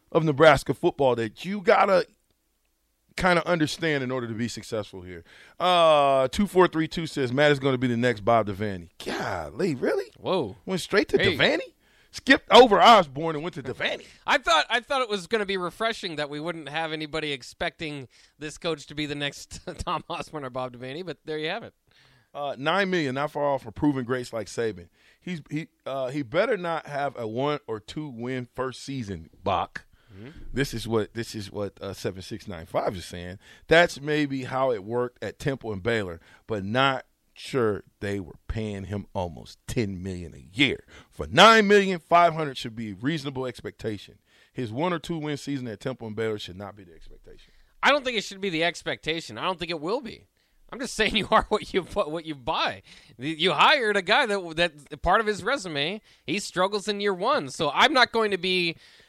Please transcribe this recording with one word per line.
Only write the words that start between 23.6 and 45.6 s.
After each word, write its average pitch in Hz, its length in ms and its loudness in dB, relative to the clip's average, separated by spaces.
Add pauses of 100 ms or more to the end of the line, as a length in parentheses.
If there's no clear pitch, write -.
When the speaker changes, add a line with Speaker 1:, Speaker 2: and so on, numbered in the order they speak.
Speaker 1:
from 110 80 -14
proven 135 320 0
greats 123 280 -4
like 110 140 -6
Saban. 98 420 -4 (320)
He's, 175 300 -8
he, 156 160 -6 (180)
uh, 135 240 -4
he 147 140 -4
better 190 340 0
not 170 300 -6
have 143 320 -4
a 117 80 -6
one 139 400 -2
or 110 140 -8
two 151 280 -10
win 123 460 -8
first 127 300 -8
season, 101 460 -10 (120)
Bach. 95 420 -4 (320)
Speaker 2:
Mm-hmm. 110 120 -18 (240)
Speaker 1:
This 135 220 -2
is 107 140 -8
what, 107 260 -2
this 113 220 -8
is 98 160 -10
what, 101 280 -10
uh, 95 120 -10
seven 95 300 -8
six - 260 -12
nine 82 180 -12
five 139 300 -4
is 87 80 -12
saying. 90 340 -12 (300)
That's 165 320 4
maybe 143 440 -2
how 131 280 0
it 101 100 -4
worked 120 400 -4
at 101 160 -8
Temple 127 340 -4
and 98 100 -8
Baylor, 101 380 -2 (280)
but 104 160 -4
not 131 400 0 (280)
sure 110 500 0 (180)
they 101 200 -4
were 85 140 -12 (140)
paying 104 360 -6
him 98 280 -6
almost 82 540 -8
ten 98 360 -4
million 90 320 -10
a 65 120 -20 (100)
year. 127 280 2 (260)
For 73 180 -10
nine 208 380 8
million 196 320 4
five 170 360 4
hundred 151 240 -6
should 110 180 -10
be 110 160 -8
a - 20 -10
reasonable 135 520 -4
expectation. - 720 -10 (340)
His 123 180 -8
one 156 220 -2
or 165 80 -2
two 170 180 -8
win 147 180 -6
season 135 300 -8